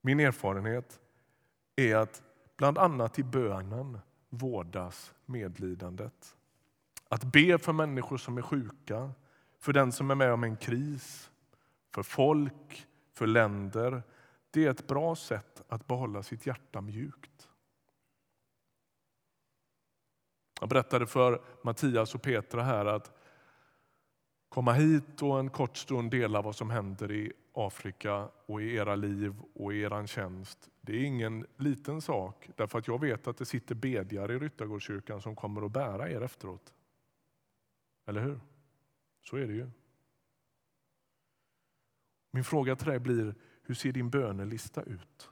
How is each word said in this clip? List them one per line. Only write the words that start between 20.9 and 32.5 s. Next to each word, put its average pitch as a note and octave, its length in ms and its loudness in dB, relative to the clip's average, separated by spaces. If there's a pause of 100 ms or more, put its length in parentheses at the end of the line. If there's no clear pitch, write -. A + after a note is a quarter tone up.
för B2 380 4 (200)
Mattias A#2 500 2
och A#2+ 80 -6
Petra A#2 400 -2
här A2+ 240 2
att G#2 280 -2 (1300)
komma B2 240 4
hit D3+ 500 4
och C#3 160 2
en C3+ 120 -2
kort C3 260 -2
stund A#2+ 340 -2
dela A2 320 2
vad G#2+ 140 -4
som A2 140 -4
händer G#2 420 -4
i G#2+ 200 -4 (200)
Afrika G2+ 760 -4 (180)
och G#2+ 160 -6
i A2+ 120 -4
era G#2 200 0
liv G2+ 480 -2 (120)
och G2+ 200 -6
i G#2 60 -2
eran G#2 260 -4
tjänst, F#2+ 640 -10 (100)
det G#2+ 120 -10
är B2 120 0
ingen A2+ 420 -4 (100)
liten C#3+ 440 -2
sak, G2+ 560 -4